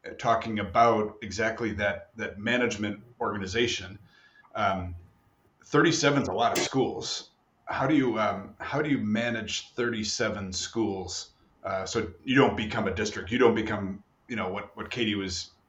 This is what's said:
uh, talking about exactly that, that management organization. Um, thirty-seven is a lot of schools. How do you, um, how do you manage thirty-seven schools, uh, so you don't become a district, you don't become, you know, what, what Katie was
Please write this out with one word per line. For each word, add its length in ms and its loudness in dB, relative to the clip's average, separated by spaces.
uh, 120 -12
talking 420 0
about 640 4
exactly 520 -2
that, 420 -2
that 240 -8
management 640 -2
organization. 800 -2
Um, 400 -2
thirty-seven 580 4
is 60 -2
a 40 -4
lot 240 2
of 60 -4
schools. 680 -2
How 220 -2
do 80 4
you, 240 4
um, 400 -2
how 220 -4
do 80 -2
you 100 4
manage 760 -2
thirty-seven 800 -2
schools, 760 -4
uh, 220 -4
so 220 -2
you 120 0
don't 200 8
become 320 -2
a 60 -2
district, 380 -4
you 80 0
don't 160 8
become, 480 -4
you 80 -6
know, 140 -2
what, 280 -8
what 120 -10
Katie 260 0
was 340 -6